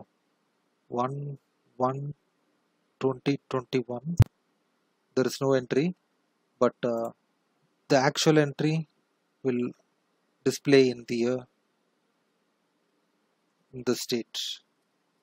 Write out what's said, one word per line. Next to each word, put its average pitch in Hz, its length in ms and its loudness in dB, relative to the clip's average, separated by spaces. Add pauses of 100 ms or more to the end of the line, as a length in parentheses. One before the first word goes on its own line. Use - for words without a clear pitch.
(880)
one 139 500 -6 (380)
one 139 380 -2 (840)
twenty 135 400 0 (100)
twenty-one. 131 680 -4 (1000)
There 131 120 0
is - 140 -6
no 135 120 2
entry, 131 420 -2 (640)
but, 120 240 2
uh, 117 280 -4 (760)
the 143 80 6
actual 151 420 4
entry 151 480 0 (560)
will 123 280 -2 (720)
display 135 460 6
in 120 180 -8
the, 120 200 0
uh, 127 100 0 (2250)
in 127 120 -14
the 120 100 2
state. - 640 -8 (640)